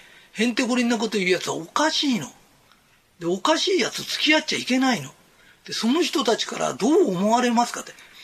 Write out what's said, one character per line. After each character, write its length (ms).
へ 120
ん 100
て 100
こ 120
り 60
ん 60
な 80
こ 120
と 80
言 100
う 40
や 80
つ 80
は 80
お 100
か 260
し 200
い 80
の。 140
で、 60
お 140
か 180
し 160
い 60
や 120
つ 120
付 220
き 100
合 40
っ 60
ち 100
ゃ 40
い 60
け 140
な 160
い 60
の。 120
で、 80
そ 180
の 120
人 200
た 140
ち 80
か 120
ら 180
ど 140
う 200
思 220
わ 100
れ 100
ま 140
す 80
か 80
っ 20
て。 100